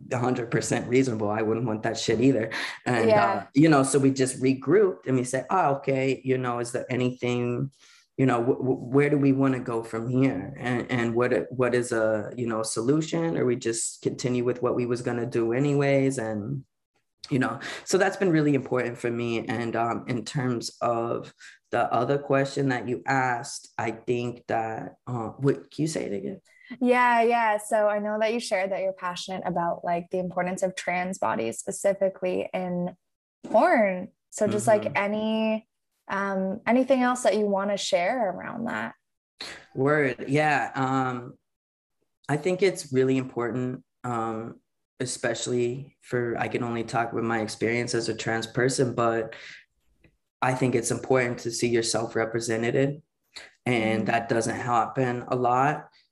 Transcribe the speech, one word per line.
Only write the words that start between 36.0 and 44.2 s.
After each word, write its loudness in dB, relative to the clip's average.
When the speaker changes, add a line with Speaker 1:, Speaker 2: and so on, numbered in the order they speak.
Speaker 2:
um, -2
anything 4
else 0
that 4
you 2
wanna 0
share 0
around -8
that? -6
Speaker 1:
Word. 2
Yeah. 2
Um, -2
I 0
think 0
it's 0
really 4
important, -4
um, -6